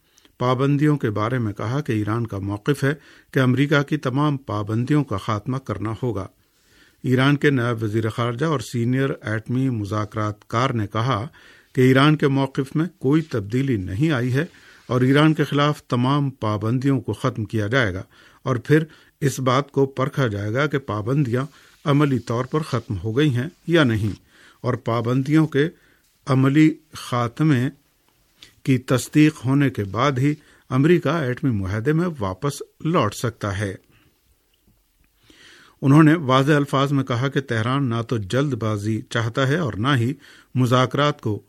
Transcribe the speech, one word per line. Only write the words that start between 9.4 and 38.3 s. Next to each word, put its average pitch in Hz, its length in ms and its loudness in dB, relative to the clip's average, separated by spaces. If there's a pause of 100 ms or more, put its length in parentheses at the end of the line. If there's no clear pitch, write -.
مذاکرات 107 800 -4
کار 120 220 0
نے 107 160 -2
کہا 113 420 -2 (460)
کہ 131 60 0
ایران 135 360 6
کے 147 120 0
موقف 135 480 -2
میں 160 100 0 (120)
کوئی 151 240 2
تبدیلی 123 540 -2
نہیں 98 340 -2
آئی 123 220 -2
ہے 143 120 0 (420)
اور 123 140 0
ایران 147 340 4
کے 151 100 0
خلاف 143 380 0
تمام 135 480 0
پابندیوں 120 680 -2
کو - 120 -6
ختم 113 320 -4
کیا 107 220 -4
جائے 107 280 0
گا 90 80 -8 (400)
اور 131 140 -2
پھر 151 280 2 (360)
اس 143 200 -2
بات 131 320 0
کو 139 140 2
پرکھا 135 400 -2
جائے 104 260 -4
گا 139 140 0
کہ 143 120 -4
پابندیاں 123 680 -2 (380)
عملی 143 340 2
طور 120 260 -4
پر 156 160 -2
ختم 117 440 -6
ہو 110 120 -4
گئی 143 200 2
ہیں 127 120 -4 (180)
یا 160 180 4
نہیں، 107 280 0 (480)
اور 120 140 -2
پابندیوں 131 720 0
کے 147 220 0 (580)
عملی 139 480 4 (180)
خاتمے 123 760 -2 (960)
کی 131 160 2
تصدیق 151 680 2
ہونے 135 260 2
کے 107 140 -6
بعد 117 340 0
ہی 143 160 0 (340)
امریکہ 147 400 2
ایٹمی 135 420 -2
معاہدے 107 420 -2
میں 170 160 0 (100)
واپس 101 440 -6 (180)
لوٹ 151 340 0
سکتا 104 440 -6
ہے۔ 101 160 -6 (2000)
انہوں 143 200 8
نے 151 120 8
واضح 135 380 2
الفاظ 143 400 0
میں 135 120 2
کہا 127 240 -2
کہ 139 120 -2
تہران 123 480 -2
نہ 117 200 -2
تو 127 80 -2
جلد 123 380 -2